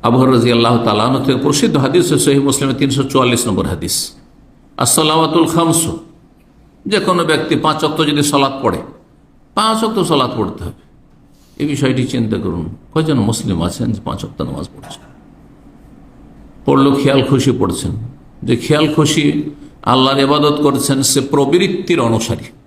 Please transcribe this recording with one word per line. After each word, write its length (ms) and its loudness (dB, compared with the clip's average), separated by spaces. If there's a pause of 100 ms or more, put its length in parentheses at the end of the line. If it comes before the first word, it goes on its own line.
আবু 140 4
হুরায়রা 200 4
রাদিয়াল্লাহু 480 4
তাআলা 180 2
আনহু 220 0
থেকে 120 2
প্রসিদ্ধ 400 0
হাদিস, 360 2
সহিহ 300 2
মুসলিমে 300 0
তিনশো 300 0
চুয়াল্লিশ 440 0
নম্বর 180 0
হাদিস, 460 -6 (680)
"আসসালাওয়াতুল 720 2
খামসু", 520 0 (880)
যে 120 0
কোনো 260 0
ব্যক্তি 300 0
পাঁচ 280 0
ওয়াক্ত 220 0
যদি 180 0
সালাত 380 0
পড়ে, 160 -2 (760)
পাঁচ 280 0
ওয়াক্ত 180 -2
সালাত 360 0
পড়তে 260 -6
হবে। 240 -14 (720)
এই 100 -4
বিষয়টি 400 0
চিন্তা 300 -2
করুন, 380 -6 (180)
কয়জন 260 0
মুসলিম 420 -2
আছেন 300 -4
যে 140 -6
পাঁচ 180 -8
ওয়াক্ত 180 -10
নামাজ 240 -8
পড়ছে? 340 -20 (1700)
পড়লো 260 4
খেয়াল 320 2
খুশি 360 2
পড়ছেন, 320 -2 (520)
যে 120 0
খেয়াল 380 0
খুশি 560 0 (340)
আল্লাহর 360 2
ইবাদত 440 2
করছেন, 380 0
সে 200 0
প্রবৃত্তির 760 0
অনুসারী 440 -2 (240)